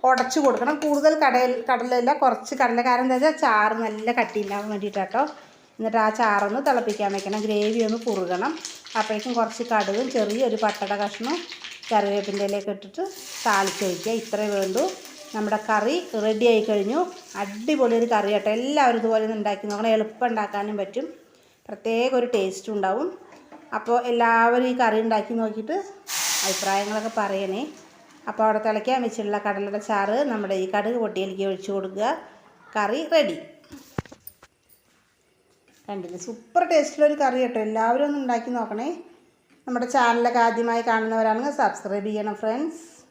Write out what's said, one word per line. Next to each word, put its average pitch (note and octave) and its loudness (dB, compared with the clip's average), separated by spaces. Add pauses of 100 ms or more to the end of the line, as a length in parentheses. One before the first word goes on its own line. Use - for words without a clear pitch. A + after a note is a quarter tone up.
ഉടച്ചു B3 2
കൊടുക്കണം. B3 2
കൂടുതൽ D4+ 4 (100)
കടൽ-, B3 4 (120)
കടലയല്ല, B3 2 (100)
കുറച്ച് B3+ 2
കടല. A#3 2
കാരണം B3 2
എന്താ B3+ 2
വെച്ചാൽ D4+ 4
ചാറ് A3 4 (100)
നല്ല A3 -4
കട്ടി A3 -2
ഉണ്ടാവാൻ G3+ -6
വേണ്ടിയിട്ടാട്ടോ. G3+ -2 (540)
എന്നിട്ട് A3 -2
ആ - 4 (120)
ചാറൊന്ന് G#3 2
തിളപ്പിക്കാൻ G#3 0
വെക്കണം, G3+ -4
ഗ്രേവി G#3+ 0
ഒന്ന് A3+ 0
കുറുകണം. F#3+ -2 (480)
അപ്പോഴേക്കും G#3+ -2
കുറച്ച് A3+ -2
കടുകും G#3 0
ചെറിയൊരു A3 0
പട്ടട G3+ -2 (100)
കഷ്ണവും A#3 -4 (520)
കറിവേപ്പിൻ്റെ G3+ 0
ഇലയൊക്കെ G3+ -4
ഇട്ടിട്ട് G3+ -10 (440)
താളിച്ചൊഴിക്കുക. G3 0
ഇത്രയേ G#3 -4
വേണ്ടൂ. F#3+ 0 (500)
നമ്മുടെ G#3+ -2 (120)
കറി A3 2 (300)
റെഡി A3 2
ആയി G#3+ 4
കഴിഞ്ഞു. G#3+ 0 (400)
അടിപൊളി A3+ 0
ഒരു A#3 2
കറി G3+ 2
കേട്ടോ. G3+ 0 (100)
എല്ലാവരും B3+ 2
ഇതുപോലെ A3 2
ഒന്ന് A3 -4
ഉണ്ടാക്കി G#3 -4
നോക്കണം. A3 0
എളുപ്പം A3 -2
ഉണ്ടാക്കാനും G#3 -4
പറ്റും, A#3+ -6 (600)
പ്രത്യേക A3+ -2
ഒരു A#3+ 0
ടേസ്റ്റും F#3+ -2
ഉണ്ടാവും. G#3 0 (680)
അപ്പോൾ A#3 0 (120)
എല്ലാവരും A#3 4
ഈ - 0
കറി A3 4
ഉണ്ടാക്കി A3 0
നോക്കിയിട്ട് A3 -4 (680)
അഭിപ്രായങ്ങളൊക്കെ G3+ -2
പറയണേ. G3 -2 (680)
അപ്പോൾ A3 0
അവിടെ G#3+ 4
തിളയ്ക്കാൻ A3 0
വെച്ചിട്ടുള്ള G#3 -2
കടലയുടെ G3+ -2
ചാറ് G#3 0 (140)
നമ്മുടെ G3+ -2
ഈ - -2
കടുക് G#3+ 0
പൊട്ടിയിലേക്ക് F#3+ -4
ഒഴിച്ച് F#3+ -6
കൊടുക്കുക. F#3+ -2 (640)
കറി G#3+ 0 (140)
റെഡി. C#4 2 (2500)
കണ്ടില്ലേ, F3+ -10
സൂപ്പർ A#3+ 0 (100)
ടേസ്റ്റുള്ളൊരു D4+ 4
കറി B3+ 4
കേട്ടോ. B3 0
എല്ലാവരും A3+ 2
ഒന്ന് C#4+ -2
ഉണ്ടാക്കി A#3+ -2
നോക്കണേ. A3+ -4 (760)
നമ്മുടെ B3 -2
ചാനലൊക്കെ A#3+ 4
ആദ്യമായി A#3 2
കാണുന്നവരാണെങ്കിൽ A3+ 2
സബ്സ്ക്രൈബ് G3+ 0
ചെയ്യണം G#3+ -4
ഫ്രണ്ട്സ്. C#4 -2 (280)